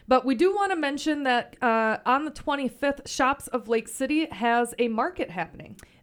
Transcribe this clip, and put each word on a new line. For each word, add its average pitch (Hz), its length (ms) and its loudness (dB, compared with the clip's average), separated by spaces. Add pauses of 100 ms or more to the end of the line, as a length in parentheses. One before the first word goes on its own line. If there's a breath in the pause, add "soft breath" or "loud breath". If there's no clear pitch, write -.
But 254 160 4
we 262 120 2
do 370 200 4
want 392 160 0
to 370 60 -2
mention 294 460 -2
that, 247 380 -2
uh, 226 440 2
on 269 180 2
the 311 80 -6
twenty-fifth, 277 800 -4
Shops 277 380 0
of 220 200 -6
Lake 226 220 0
City 302 380 0
has 233 520 0
a 240 80 2
market 247 440 -2
happening. 165 440 -8 (260 soft breath)